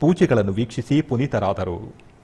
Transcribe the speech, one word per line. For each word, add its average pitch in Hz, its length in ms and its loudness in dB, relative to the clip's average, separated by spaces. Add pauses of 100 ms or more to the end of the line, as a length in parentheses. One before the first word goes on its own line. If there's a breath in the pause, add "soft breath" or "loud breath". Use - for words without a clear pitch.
ಪೂಜೆಗಳನ್ನು 139 520 2
ವೀಕ್ಷಿಸಿ 123 500 -2
ಪುನೀತರಾದರು. 101 960 -4 (280)